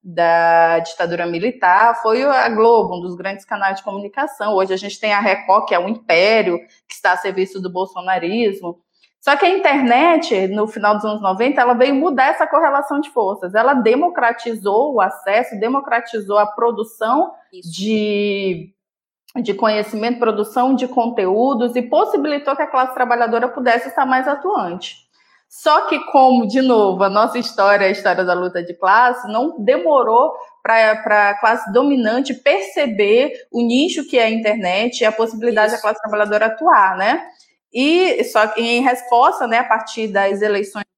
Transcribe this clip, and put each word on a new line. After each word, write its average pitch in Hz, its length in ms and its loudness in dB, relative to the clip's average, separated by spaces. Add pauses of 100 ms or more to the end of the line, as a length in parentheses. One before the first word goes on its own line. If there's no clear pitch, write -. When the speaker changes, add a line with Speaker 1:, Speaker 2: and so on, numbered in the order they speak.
Speaker 1:
da 170 760 2
ditadura 170 480 -4
militar 196 760 2
foi 226 200 0
a 262 280 2
Globo, 220 480 2
um - 20 -10
dos 180 160 -10
grandes 196 280 -10
canais 196 340 -4
de - 40 -16
comunicação. 208 720 -6
Hoje 190 180 0
a 185 40 -2
gente 202 240 -10
tem 214 120 -2
a 202 80 2
Record, 196 460 0
que - 80 -2
é 175 40 2
um 180 100 -4
império, 196 720 2 (280)
que - 80 -20
está 185 180 0
a 185 40 2
serviço 190 440 -6
do 180 120 -8
bolsonarismo. 185 1040 -4 (420)
Só 277 160 2
que 392 100 2
a 370 100 2
internet, 277 920 2
no 208 180 -2
final 208 300 0
dos 214 80 -6
anos 214 180 -6
noventa, 247 380 0
ela 247 140 4
veio 262 200 2
mudar 277 360 2
essa 320 160 0
correlação 285 540 0
de 311 100 -6
forças. 196 440 -4
Ela 240 200 4
democratizou 240 1200 0
o 220 60 2
acesso, 208 600 -2
democratizou 233 800 -2
a 208 80 4
produção 226 880 -2 (200)
Speaker 2:
Isso. 180 180 -16
Speaker 1:
de, 202 1040 -4 (680)
de 202 140 -4
conhecimento, 214 640 -2
produção 233 560 0
de 247 140 -2
conteúdos 240 880 0
e 247 60 -2
possibilitou 294 720 -2
que - 60 -4
a 294 40 -2
classe 262 280 -2
trabalhadora 240 520 0
pudesse 247 400 -2
estar 269 180 -2
mais 262 220 0
atuante. 285 680 -4 (520)
Só - 380 0
que, 302 200 -4
como, 254 420 4
de 247 120 0
novo, 208 440 2
a 196 40 2
nossa 226 300 0
história, 202 480 2
a 190 40 4
história 185 340 0
da 180 100 0
luta 180 260 -4
de 175 140 -10
classe, 226 560 2
não 262 320 -4
demorou 262 720 2 (320)
pra, 220 320 4
pra 208 420 2
classe 226 340 0
dominante 254 640 0
perceber 269 1160 0
o 240 100 -2
nicho 277 420 0
que - 140 -2
é 226 60 4
a 220 60 0
internet 214 720 -2
e - 20 0
a 214 80 2
possibilidade 220 560 0
Speaker 2:
Isso. 233 80 -2
Speaker 1:
da - 60 -10
classe 214 200 -2
trabalhadora 208 440 0
atuar, 214 500 2
né? 240 280 -2 (500)
E 311 500 2
só 220 240 0
que 220 120 -6
em 233 220 0
resposta, 254 640 0
né, 226 140 0
a 247 40 -2
partir 226 420 -4
das 196 360 0
eleições 202 420 -4 (140)